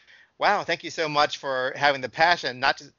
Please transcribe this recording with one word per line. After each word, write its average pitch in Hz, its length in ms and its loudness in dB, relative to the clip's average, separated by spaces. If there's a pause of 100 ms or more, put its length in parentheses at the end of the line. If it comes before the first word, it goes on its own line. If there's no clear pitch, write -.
(380)
"Wow, 175 260 0
thank 170 220 -4
you 160 40 -10
so 156 200 -4
much 147 300 2
for 131 360 -4
having 139 240 2
the 127 80 -6
passion, 151 540 0
not 143 160 2
to, 147 80 -18 (140)